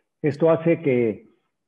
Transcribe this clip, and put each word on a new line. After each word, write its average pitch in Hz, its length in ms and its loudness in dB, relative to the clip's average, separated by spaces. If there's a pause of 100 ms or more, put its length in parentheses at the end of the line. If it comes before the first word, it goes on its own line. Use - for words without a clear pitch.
(220)
Esto 156 300 0
hace 165 300 0
que 120 480 -2 (380)